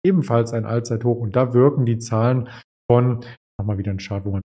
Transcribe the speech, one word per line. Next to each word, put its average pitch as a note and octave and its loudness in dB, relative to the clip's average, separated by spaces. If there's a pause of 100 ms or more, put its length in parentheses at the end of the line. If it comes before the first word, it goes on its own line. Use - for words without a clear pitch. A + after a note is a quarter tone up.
ebenfalls A#2+ 2
ein A2+ -4
Allzeithoch. A#2 -2
Und G#2+ -4
da B2 2
wirken C3+ 4
die A2+ 0
Zahlen A#2 -2 (400)
von, B2 2 (400)
nochmal G2+ -4
wieder G2 -4
ein F#2+ -4
Chart, G2+ -8
wo G#2 -6
man G2 -4